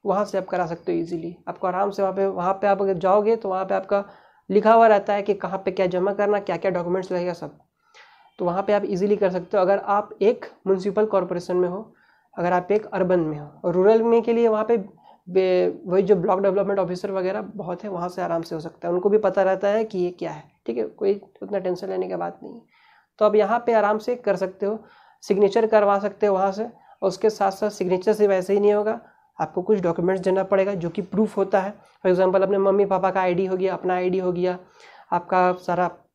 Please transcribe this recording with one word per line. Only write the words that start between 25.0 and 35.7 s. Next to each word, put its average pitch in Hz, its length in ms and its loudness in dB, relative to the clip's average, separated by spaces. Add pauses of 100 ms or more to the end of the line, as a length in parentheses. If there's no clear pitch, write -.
सिग्नेचर 202 420 4
करवा 208 320 4
सकते 208 280 -2
हो 196 80 4
वहाँ 190 180 0
से। 214 120 -6
और - 440 -6
उसके 214 220 0
साथ 196 200 0
साथ 208 200 -4
सिग्नेचर 185 420 -2
से 208 140 4
वैसे 190 260 0
ही 202 80 2
नहीं 208 120 4
होगा, 214 280 0 (380)
आपको 175 240 -4
कुछ 202 180 2
डॉक्यूमेंट्स 175 440 0
देना 190 180 2
पड़ेगा 190 320 0
जो 170 160 -6
कि 202 120 -8
प्रूफ 208 340 -2
होता 196 240 0
है। 196 120 -8 (320)
For 185 100 4
example, 185 280 4
अपने 196 160 0
मम्मी 196 260 2
पापा 185 260 0
का 190 100 0
आईडी 185 260 0
हो 185 100 -2
गया, 185 180 -2
अपना 185 200 -2
आईडी 180 240 0
हो 185 140 -2
गया, 180 260 -2 (540)
आपका 180 400 0 (100)
सारा 180 280 -2 (240)